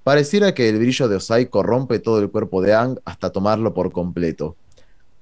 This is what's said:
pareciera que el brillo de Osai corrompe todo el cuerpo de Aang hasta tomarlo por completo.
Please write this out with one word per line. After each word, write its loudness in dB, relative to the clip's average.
pareciera 2
que 2
el 2
brillo 0
de 0
Osai 0
corrompe 0
todo 0
el -2
cuerpo -2
de 4
Aang 0
hasta -8
tomarlo 0
por -2
completo. -6